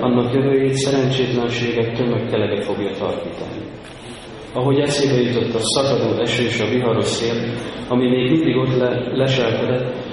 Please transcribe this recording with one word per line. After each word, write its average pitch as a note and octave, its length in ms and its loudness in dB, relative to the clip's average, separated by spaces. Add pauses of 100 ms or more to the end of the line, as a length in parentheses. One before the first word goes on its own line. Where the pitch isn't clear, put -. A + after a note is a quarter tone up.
annak A#2+ 320 2
jövőjét C3+ 400 2
szerencsétlenségek A#2+ 1200 0
tömegkelege A2+ 680 0
fogja G2+ 380 -2
tartítani. - 600 -6 (920)
Ahogy C#3 260 2
eszébe C#3 420 2
jutott A#2 320 0
a A2+ 60 2
szakadó A2 600 2
eső A#2+ 220 0
és A2 160 0
a G#2+ 100 0
viharos A#2 360 2
szél, A#2 480 -2 (360)
ami B2 200 2
még B2+ 220 2
mindig D#3+ 260 4
ott B2+ 200 2
le-, B2 360 0
leselkedett B2+ 800 0 (200)